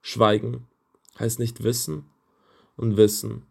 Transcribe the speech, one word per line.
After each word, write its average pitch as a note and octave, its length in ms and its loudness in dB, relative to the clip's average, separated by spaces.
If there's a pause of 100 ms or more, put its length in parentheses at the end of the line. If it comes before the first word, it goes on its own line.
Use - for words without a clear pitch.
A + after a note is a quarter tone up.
Schweigen A2+ 640 0 (540)
heißt A#2 200 -4
nicht A#2 240 -6
Wissen A2 420 -4 (680)
und A2+ 220 -2
Wissen A2 540 2